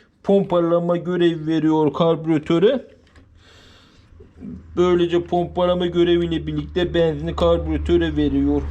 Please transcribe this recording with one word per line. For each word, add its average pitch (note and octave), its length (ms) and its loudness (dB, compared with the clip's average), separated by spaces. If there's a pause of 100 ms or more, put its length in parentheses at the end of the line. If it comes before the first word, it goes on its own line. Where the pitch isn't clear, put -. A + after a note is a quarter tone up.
(220)
pompalama F3 720 0
görevi E3+ 500 -2
veriyor D#3 460 2
karbüratöre. E3 960 0 (1900)
Böylece F3 480 2
pompalama F3+ 600 -2
göreviyle E3+ 600 0
birlikte D#3 480 -4
benzini E3 420 0
karbüratöre E3 800 0
veriyor. C#3+ 540 0